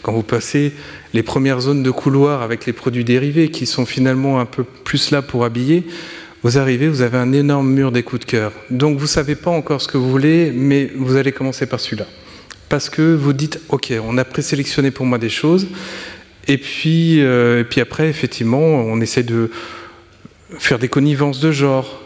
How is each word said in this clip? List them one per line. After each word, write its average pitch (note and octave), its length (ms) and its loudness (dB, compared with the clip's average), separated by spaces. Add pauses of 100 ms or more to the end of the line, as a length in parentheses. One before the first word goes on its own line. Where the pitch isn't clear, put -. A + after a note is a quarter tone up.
quand A2+ 80 -4
vous A2+ 100 0
passez C#3+ 520 -2 (420)
les A2+ 80 2
premières C3+ 380 0
zones C#3 200 0
de B2+ 80 2
couloir C#3 540 2
avec A#2 240 -4
les A#2+ 60 -2
produits A#2+ 300 -4
dérivés C#3+ 460 2
qui C3 160 -6
sont B2 220 -2
finalement C3 520 0
un A#2+ 60 0
peu B2 180 -6
plus - 460 -4
là C#3+ 140 2
pour A#2+ 220 0
habiller, B2+ 380 2 (600)
vous A#2+ 160 4
arrivez, C3 280 2
vous C#3+ 140 0
avez B2 160 0
un B2 160 2
énorme C#3+ 380 2
mur C3+ 200 2
des A#2+ 120 0
coups A#2+ 180 -6
de - 80 -14
cœur. G#2+ 220 0 (180)
Donc C#3 300 2
vous D3 80 -4
savez D3 260 0
pas F3 180 -2
encore D3+ 300 -2
ce - 60 -8
que - 100 -2
vous B2+ 140 2
voulez, D3+ 400 4
mais C#3 440 2
vous C3 200 0
allez C3+ 160 2
commencer C3 340 -4
par A#2+ 140 -6
celui-là. G#2 260 -6 (640)
Parce D3 220 -2
que D#3+ 240 4
vous C#3+ 180 2
dites, « D3+ 260 -4 (100)
OK, - 220 -2 (160)
on A#2+ 120 0
a C3 60 0
présélectionné C#3 680 -2
pour C3 160 -4
moi B2 100 2
des A2+ 120 -2
choses. » F3 360 2 (800)
Et C#3 100 2
puis, D#3+ 640 2
euh, A#2+ 400 4
et - 20 0
puis A#2 180 0
après, D#3 280 0
effectivement, B2 500 -2
on B2 400 2
essaie A2+ 220 0
de A2+ 300 0 (1080)
faire B2 220 0
des B2 80 0
connivences C#3+ 520 2
de D#3+ 120 2
genre C3+ 540 0